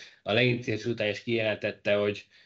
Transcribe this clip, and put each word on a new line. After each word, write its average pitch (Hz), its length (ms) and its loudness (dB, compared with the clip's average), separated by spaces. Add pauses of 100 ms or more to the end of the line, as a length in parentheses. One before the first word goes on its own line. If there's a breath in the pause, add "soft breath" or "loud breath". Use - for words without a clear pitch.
(240 loud breath)
a 98 100 -2
leintézés 120 520 0
után 113 240 -2
is 98 140 -6
kijelentette, 107 720 0
hogy 104 300 0 (200 soft breath)